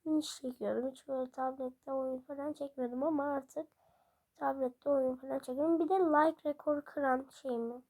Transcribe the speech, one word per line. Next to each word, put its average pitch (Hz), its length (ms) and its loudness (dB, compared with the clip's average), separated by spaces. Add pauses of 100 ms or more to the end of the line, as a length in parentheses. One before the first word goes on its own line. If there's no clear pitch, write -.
miniş 311 360 0
çekiyordum. 247 500 -2
Hiç 262 180 -16
böyle 262 220 -4
tablette 262 600 -6
oyun 262 280 -4
falan 285 320 -8
çekmiyordum 262 500 -6
ama 285 320 0
artık 277 320 -6 (720)
tablette 269 540 -2
oyun 262 260 2
falan 269 220 -4
çekiyorum. 294 400 2
Bir 311 100 2
de 370 60 4
like 320 540 4
rekoru 294 360 -2
kıran 269 460 0
şey 247 280 -6
mi? 240 300 -6